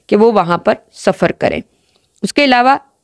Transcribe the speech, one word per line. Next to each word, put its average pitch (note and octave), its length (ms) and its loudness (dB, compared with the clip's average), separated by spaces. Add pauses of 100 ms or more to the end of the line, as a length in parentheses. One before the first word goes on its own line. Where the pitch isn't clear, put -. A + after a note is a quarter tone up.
कि G#3+ 60 0
वो A3+ 160 4
वहाँ F3 340 -2
पर - 120 0 (160)
सफ़र - 380 -2
करें। - 300 -4 (640)
उसके C#4+ 200 -2
अलावा B3+ 360 2 (240)